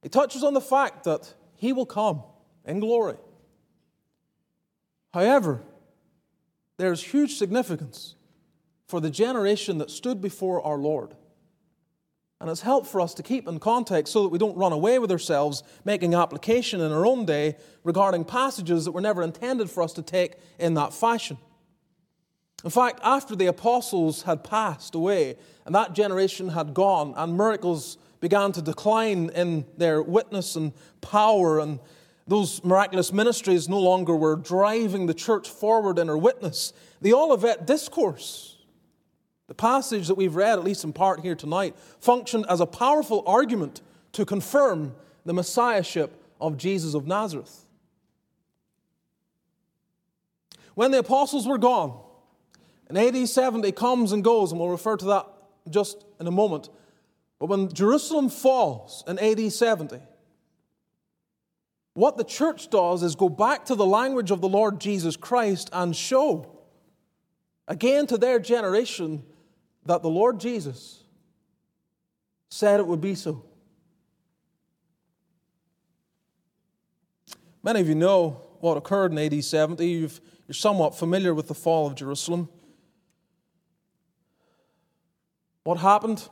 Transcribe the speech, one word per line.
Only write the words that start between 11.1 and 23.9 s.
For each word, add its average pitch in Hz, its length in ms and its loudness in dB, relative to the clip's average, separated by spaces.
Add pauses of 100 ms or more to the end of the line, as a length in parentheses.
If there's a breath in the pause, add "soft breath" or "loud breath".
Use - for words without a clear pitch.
And 170 80 -10
it's 160 140 -8
helpful 269 280 0
for 190 120 -2
us 170 120 -4
to - 80 -14
keep 254 240 -4
in 165 140 -8
context 208 520 0
so 214 100 2
that 196 80 0
we 175 80 -2
don't 208 180 0
run 180 160 2
away 196 260 2
with 220 140 0
ourselves, 147 500 0 (220 loud breath)
making 180 300 0
application 180 680 0
in 160 100 0
our 156 140 2
own 240 220 2
day 151 300 0 (280 loud breath)
regarding 175 400 2
passages 180 640 0
that 175 60 -6
were 180 100 -4
never 202 200 0
intended 220 480 -4
for 180 120 -2
us 165 100 -4
to 165 100 -12
take 180 340 -2 (220 soft breath)
in 170 160 0
that 147 200 -2
fashion. 226 420 0 (1300)
In 165 60 -8
fact, 247 340 2
after 262 320 0
the 185 100 2
apostles 180 760 0